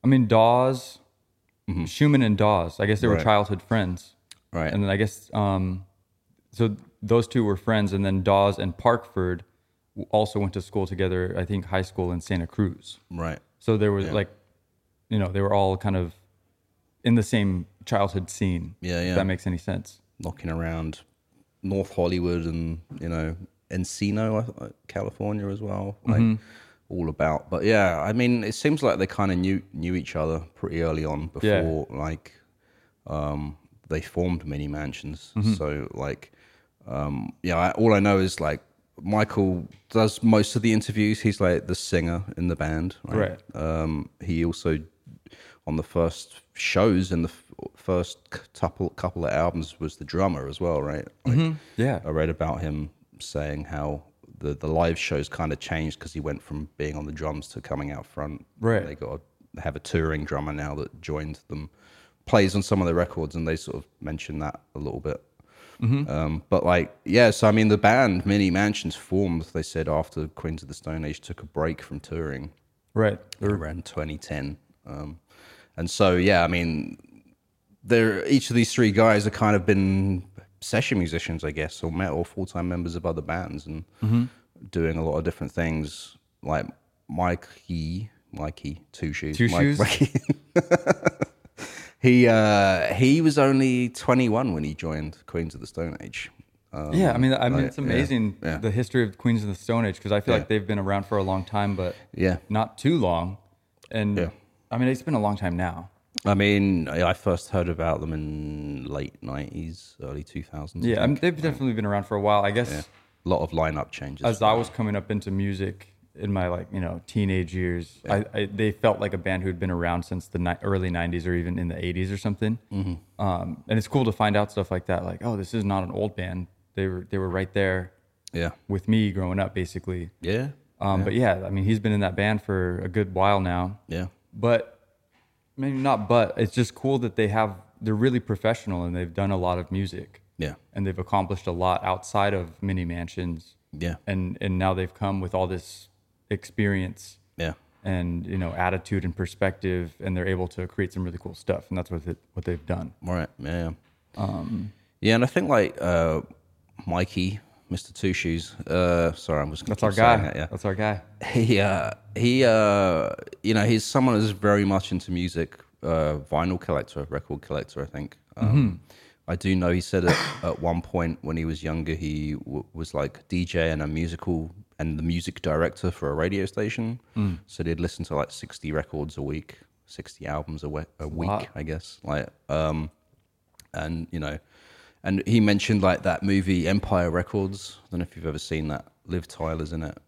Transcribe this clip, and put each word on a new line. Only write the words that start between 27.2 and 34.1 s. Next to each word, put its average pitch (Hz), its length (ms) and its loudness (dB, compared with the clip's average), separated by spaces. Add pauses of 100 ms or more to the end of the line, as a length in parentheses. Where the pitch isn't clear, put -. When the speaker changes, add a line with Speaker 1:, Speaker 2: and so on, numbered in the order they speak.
Speaker 2:
But 92 140 -2
yeah, 95 360 4
I 98 120 0
mean, 120 320 2
it 107 100 -6
seems 151 260 0
like 101 200 2
they 95 80 0
kinda 98 260 0
knew, 95 260 0 (120)
knew 85 240 -4
each 71 180 -6
other 80 240 -2 (160)
pretty - 280 -4
early 80 220 -2
on 76 260 -6 (120)
Speaker 1:
Yeah. 101 200 4
Speaker 2:
before, 80 280 -2
like, 76 420 -8 (760)
um, 73 480 -6 (320)
they 78 120 -2
formed 87 460 -4